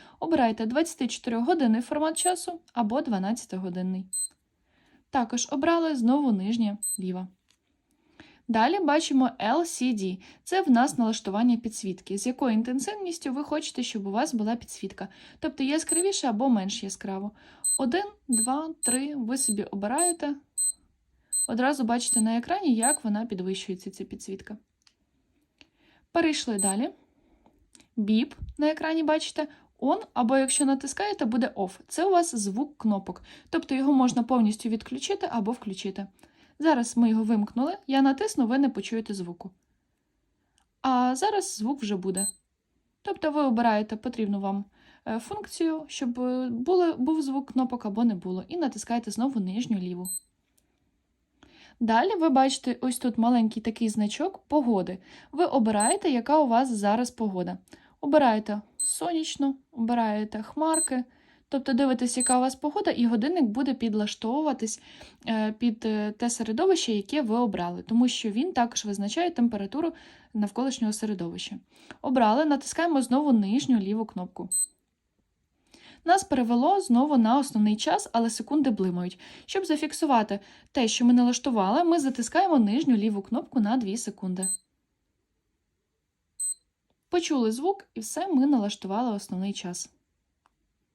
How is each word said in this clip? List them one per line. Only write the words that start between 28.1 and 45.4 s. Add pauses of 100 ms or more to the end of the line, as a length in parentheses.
на
екрані
бачите. (300)
On, (120)
або
якщо
натискаєте,
буде
OFF. (100)
Це
у
вас
звук
кнопок. (280)
Тобто
його
можна
повністю
відключити
або
включити. (560)
Зараз
ми
його
вимкнули, (100)
я
натисну,
ви
не
почуєте
звуку. (1300)
А
зараз
звук
вже
буде. (760)
Тобто
ви
обираєте
потрібну
вам, (420)
е,
функцію,